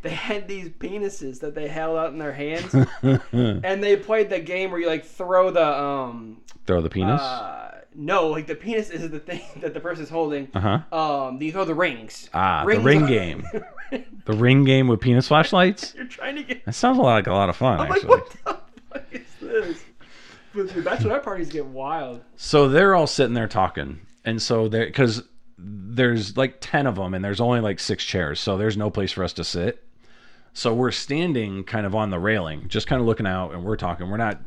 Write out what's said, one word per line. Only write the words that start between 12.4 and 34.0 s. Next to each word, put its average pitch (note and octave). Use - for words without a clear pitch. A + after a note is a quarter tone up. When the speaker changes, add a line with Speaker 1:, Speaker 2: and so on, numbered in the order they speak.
Speaker 2:
the -
Speaker 1:
Rings G#2
Speaker 2:
ring D3
Speaker 1:
on C#3+
Speaker 2:
game. F#2+
Speaker 1:
<laughs> -
Speaker 2:
The -
ring B2
game C3+
with A2
penis B2
flashlights? F#3
Speaker 1:
You're C4
trying -
to D4
get B3+
Speaker 2:
That A2+
sounds B3
like A2+
a -
lot G2
of F2
fun, A#2+
Speaker 1:
I'm -
like, F#4+
Speaker 2:
actually. G4+
Speaker 1:
"What -
the -
fuck -
is -
this?" -
But G3
the E3+
bachelorette A3
parties F3+
get D3
wild. C3
Speaker 2:
So C#3+
they're F#3
all D#3+
sitting A#2+
there A2+
talking. E2
And A2+
so A2+
they're, A2+
'cause A#2+
there's, G#2
like, B2+
ten C#3+
of G2
'em, F#2+
and F#2+
there's G2+
only, A#2+
like, G#2
six -
chairs. D#2
So G2
there's G#2
no G#2+
place G2
for F#2+
us F2
to E2+
sit. F2+
So A#2
we're B2
standing B2
kind G#2+
of G2
on G#2+
the F2+
railing, E2+
just -
kind C3
of A#2
looking A2
out, F#2
and F2
we're G#2
talking. F2